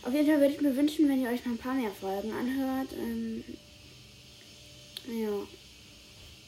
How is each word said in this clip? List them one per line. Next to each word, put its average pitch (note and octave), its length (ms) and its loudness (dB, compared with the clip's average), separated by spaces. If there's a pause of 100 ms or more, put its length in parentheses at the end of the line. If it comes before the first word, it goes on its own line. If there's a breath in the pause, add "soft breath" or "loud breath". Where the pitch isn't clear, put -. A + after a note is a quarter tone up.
Auf B3 120 -4
jeden D4 140 4
Fall D4+ 140 6
würde C#4+ 120 6
ich D#4 80 -4
mir C#4 140 2
wünschen, D4 320 4
wenn C4+ 140 4
ihr A#3 80 0
euch B3 160 -4
mal A#3+ 80 -2
ein A3+ 40 -4
paar B3+ 180 -4
mehr A#3 160 0
Folgen G3 420 -4
anhört. C4 600 -2
Ähm, A3+ 500 -6 (1600)
ja, G#3+ 400 -4 (1000)